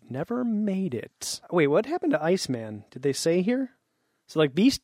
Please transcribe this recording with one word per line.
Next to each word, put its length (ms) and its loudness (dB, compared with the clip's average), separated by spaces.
never 340 -4
made 500 -2
it. 460 -10
Wait, 180 4
what 180 2
happened 260 -2
to 100 0
Iceman? 680 -2
Did 120 -14
they 100 0
say 300 0
here? 280 -2
So, 120 -4
like, 160 2
Beast 300 4